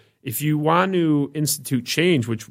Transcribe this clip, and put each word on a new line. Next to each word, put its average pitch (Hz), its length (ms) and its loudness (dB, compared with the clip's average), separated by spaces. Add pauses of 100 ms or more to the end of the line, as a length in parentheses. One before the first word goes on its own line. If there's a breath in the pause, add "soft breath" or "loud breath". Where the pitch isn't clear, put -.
(200 soft breath)
if 123 220 -8
you 151 160 0
want 170 340 2
to 151 400 2
institute 143 540 -4
change, 156 400 2
which 113 240 -6